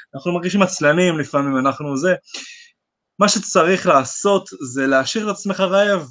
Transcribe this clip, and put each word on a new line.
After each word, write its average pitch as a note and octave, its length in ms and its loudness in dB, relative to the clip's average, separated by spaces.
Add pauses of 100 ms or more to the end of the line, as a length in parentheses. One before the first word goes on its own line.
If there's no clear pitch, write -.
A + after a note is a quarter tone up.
(160)
אנחנו F3 180 -4
מרגישים F3+ 280 -2
עצלנים E3+ 580 2
לפעמים, C#3 380 -2
אנחנו C3+ 400 -2
זה. F3 160 0 (1080)
מה G#3 100 4
שצריך F#3 560 0
לעשות F#3 640 2 (120)
זה C3+ 260 -4
להשאיר C3+ 440 0
את F#3+ 40 -8
עצמך F#3+ 240 -6
רעב, F#3+ 520 0